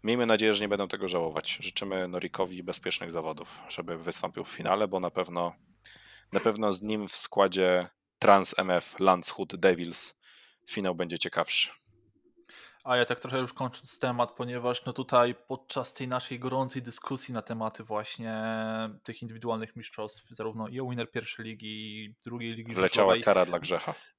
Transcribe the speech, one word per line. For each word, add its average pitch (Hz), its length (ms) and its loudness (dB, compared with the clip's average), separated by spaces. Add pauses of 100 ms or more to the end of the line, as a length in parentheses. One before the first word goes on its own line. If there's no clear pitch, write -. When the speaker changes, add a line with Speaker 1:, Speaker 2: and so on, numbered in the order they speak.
Speaker 1:
miejmy 120 220 2
nadzieję, 110 280 6
że 101 100 0
nie 104 60 -2
będą 101 180 0
tego 98 200 -4
żałować. 82 540 -2
Życzymy 92 460 -4
Norikowi 90 560 -4
bezpiecznych 87 480 -4
zawodów, 80 480 -8 (100)
żeby 85 280 -8
wystąpił 87 460 -6
w - 60 -10
finale, 98 380 2
bo 95 120 0
na 87 120 -2
pewno, 87 420 -2 (760)
na 98 80 0
pewno 107 340 2
z 92 80 -4
nim 107 260 -4
w - 100 -6
składzie 92 720 4 (320)
Trans 98 400 8
M 92 120 2
F - 280 0
Landshut 92 560 2
Devils 87 640 2 (500)
finał 95 260 -2
będzie 85 240 -4
ciekawszy. - 500 0 (1120)
Speaker 2:
A 123 140 2
ja 120 80 6
tak 120 140 -4
trochę 131 180 -4
już 127 160 -2
kończąc - 460 -8
temat, 123 320 0
ponieważ 123 540 -4
no - 80 -6
tutaj 123 420 4 (120)
podczas - 460 -6
tej 131 140 -6
naszej 127 320 -4
gorącej 127 420 -2
dyskusji 127 520 -8
na 117 80 -4
tematy 113 420 -6
właśnie 110 600 -6 (600)
tych - 180 -12
indywidualnych 113 540 -6
mistrzostw, - 540 -12
zarówno 110 380 -6
i 120 120 -8
o 135 60 -4
Winner 120 260 -4
pierwszej 113 340 -8
ligi, 107 580 -10
i 107 200 -16
drugiej 117 280 -6
ligi 113 220 -8
Speaker 1:
Wleciała 95 340 6
Speaker 2:
żużlowej, 95 160 6
Speaker 1:
kara 92 220 8
dla 87 140 -2
Grzecha. 82 340 -4 (260)